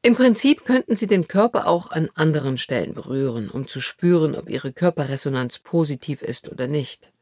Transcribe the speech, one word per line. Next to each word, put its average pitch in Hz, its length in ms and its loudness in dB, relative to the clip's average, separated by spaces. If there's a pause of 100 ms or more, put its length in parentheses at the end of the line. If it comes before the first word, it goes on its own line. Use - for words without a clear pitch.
Im 240 140 6
Prinzip 254 480 4
könnten 247 320 2
Sie 214 100 -2
den 190 220 2
Körper 214 400 2
auch 175 220 0
an 160 240 -2
anderen 147 440 0
Stellen 117 360 -4
berühren, 123 560 -4
um 135 180 -8
zu - 120 -8
spüren, 160 540 2
ob - 140 -10
Ihre 135 240 -6
Körperresonanz 135 880 -2
positiv 147 640 -2
ist - 260 -8
oder - 180 -6
nicht. 143 560 -6